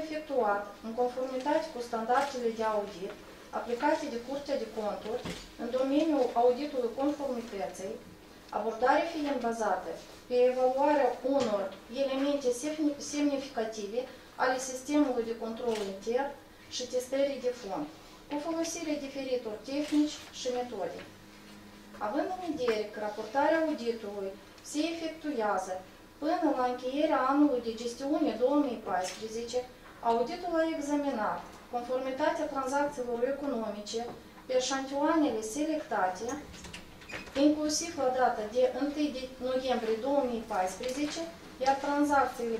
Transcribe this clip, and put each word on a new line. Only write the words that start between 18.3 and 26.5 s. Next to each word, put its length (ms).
folosirea 600
diferitor 500
tehnici 480
și 80
metode. 400
Având 280
în 100
vedere 360
că 80
raportarea 640
auditului 680
se 100
efectuează 800
Până 260